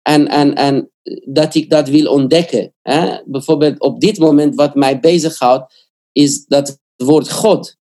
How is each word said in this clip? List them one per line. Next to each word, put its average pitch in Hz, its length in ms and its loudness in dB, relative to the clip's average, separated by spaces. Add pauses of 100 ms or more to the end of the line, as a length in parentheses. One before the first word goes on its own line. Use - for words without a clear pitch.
En, 147 260 0
en, 143 280 0
en 139 360 -2 (340)
dat 151 300 -2
ik 156 140 -2
dat 151 200 2
wil 151 220 2
ontdekken. 139 680 0
Hè? 170 440 -4
Bijvoorbeeld 143 540 -2
op 139 200 -2
dit 196 180 0
moment 147 380 2
wat 143 200 0
mij 135 240 0
bezighoudt, 156 920 0 (220)
is 143 340 0
dat 139 340 -2 (160)
woord 143 360 0
God. - 440 -2 (120)